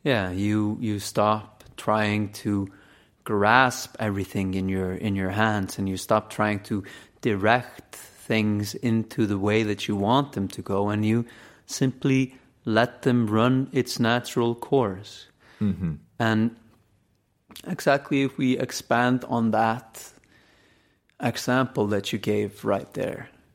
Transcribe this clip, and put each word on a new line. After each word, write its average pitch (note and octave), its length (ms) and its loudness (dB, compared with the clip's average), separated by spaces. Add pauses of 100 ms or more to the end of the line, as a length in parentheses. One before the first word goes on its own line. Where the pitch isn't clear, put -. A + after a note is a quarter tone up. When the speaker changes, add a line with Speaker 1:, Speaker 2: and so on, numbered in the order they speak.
Speaker 1:
Yeah, G#2+ 280 0
you, G#2 500 0
you G#2 180 -2
stop G#2+ 640 -2 (140)
trying G#2+ 540 0 (120)
to G2+ 240 0 (560)
grasp A2+ 760 2
everything G2 560 -2
in F#2+ 140 -2
your, F#2+ 240 -2
in G2+ 220 -2
your F#2+ 160 -2
hands, G#2+ 460 0
and G2 100 -2
you F#2+ 100 -4
stop G#2+ 340 0
trying G#2+ 300 0
to G2+ 220 -6 (380)
direct A2 720 0
things G#2+ 800 -2
into A2+ 520 0
the G2+ 100 0
way G#2 260 2
that G#2 240 -4
you G#2 80 -2
want B2 380 2
them G2 160 -2
to - 140 -12
go, G2 260 0
and G#2+ 160 0
you A#2 200 2 (420)
simply C3 680 0 (300)
let A#2 380 2
them A#2+ 240 2
run B2+ 440 4
its B2+ 280 -2
natural A#2 560 0
course. G#2+ 720 -2 (340)
Speaker 2:
Mm-hmm. F#2+ 320 -2 (260)
Speaker 1:
And A2+ 340 2 (1120)
exactly, C#3+ 580 0
if C3 140 -2
we B2+ 220 2
expand B2 680 0
on A2+ 220 2
that A2+ 600 -2 (1080)
example B2 680 0
that G2+ 240 -2
you A2 80 -4
gave G#2 460 -2
right G2 280 -2
there - 360 -6 (260)